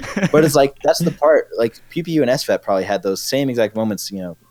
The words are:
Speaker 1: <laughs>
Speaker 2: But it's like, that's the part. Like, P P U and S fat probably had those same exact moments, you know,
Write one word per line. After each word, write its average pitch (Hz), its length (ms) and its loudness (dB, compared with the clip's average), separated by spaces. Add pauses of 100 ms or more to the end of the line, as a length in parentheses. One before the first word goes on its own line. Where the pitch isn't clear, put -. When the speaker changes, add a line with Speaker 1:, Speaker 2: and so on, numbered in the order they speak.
(260)
Speaker 1:
<laughs> - 60 -2
Speaker 2:
But 156 120 6
it's 147 120 0
like, 139 260 4
that's 151 160 2
the 170 140 0
part. 147 440 2
Like, 113 220 -2 (120)
P 170 120 -6
P 170 100 -8
U 151 100 2
and 120 80 2
S 143 120 0
fat 98 220 -2
probably 95 180 0
had 98 220 -4
those 98 180 -2
same 135 260 -2
exact 113 280 -2
moments, 110 340 -4
you 98 80 -10
know, 87 180 -10 (140)